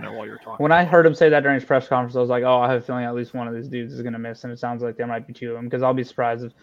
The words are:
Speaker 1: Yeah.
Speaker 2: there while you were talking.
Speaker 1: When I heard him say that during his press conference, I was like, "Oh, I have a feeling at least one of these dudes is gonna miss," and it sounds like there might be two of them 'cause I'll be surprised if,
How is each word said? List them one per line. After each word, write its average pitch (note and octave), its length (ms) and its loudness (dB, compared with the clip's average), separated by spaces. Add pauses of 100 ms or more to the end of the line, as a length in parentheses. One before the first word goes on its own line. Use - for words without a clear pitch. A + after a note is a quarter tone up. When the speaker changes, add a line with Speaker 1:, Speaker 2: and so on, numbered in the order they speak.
Speaker 1:
Yeah. G2+ 60 -12
Speaker 2:
there - 60 -12
while G#2+ 120 -12
you A2 60 -16
were - 40 -16
talking. A2 260 -10
Speaker 1:
When D3+ 80 4
I F3 120 6
heard E3 240 6
him D3+ 80 2
say E3 140 6
that D3 120 6
during C#3 140 2
his C3 100 -4
press C3 220 2
conference, B2 280 -2
I B2+ 40 0
was B2 100 2
like, B2 140 0
"Oh, B2+ 160 4
I B2 120 2
have A#2+ 120 0
a - 20 -20
feeling B2 180 -6
at A#2+ 120 -6
least A#2+ 180 -6
one A#2+ 140 -6
of A#2 80 -10
these A#2 120 -10
dudes A#2+ 240 -8
is B2+ 120 -10
gonna A#2 160 -8
miss," A#2 240 -10
and A#2+ 100 -10
it A#2+ 60 -14
sounds A#2+ 240 -6
like A2+ 120 -4
there A#2+ 120 -6
might A#2 180 -6
be A#2+ 80 -16
two A#2+ 160 -12
of A#2 60 -8
them A#2+ 120 -10
'cause B2 140 -4
I'll C3 140 4
be B2+ 80 0
surprised A#2+ 420 -4
if, A2+ 180 -14